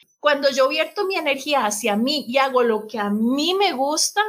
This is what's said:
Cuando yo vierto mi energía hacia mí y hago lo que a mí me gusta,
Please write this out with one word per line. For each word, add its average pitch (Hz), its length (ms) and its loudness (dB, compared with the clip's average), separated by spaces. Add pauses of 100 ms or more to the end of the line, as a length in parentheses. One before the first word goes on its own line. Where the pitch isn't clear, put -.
(200)
Cuando 285 300 2
yo 262 200 2
vierto 320 360 -2
mi 381 100 -2
energía 285 500 -2
hacia 208 300 -2
mí 262 320 0
y 247 100 0
hago 262 240 2
lo 220 240 0
que 220 120 -10
a 202 120 -2
mí 254 440 2
me 392 180 2
gusta, 285 560 0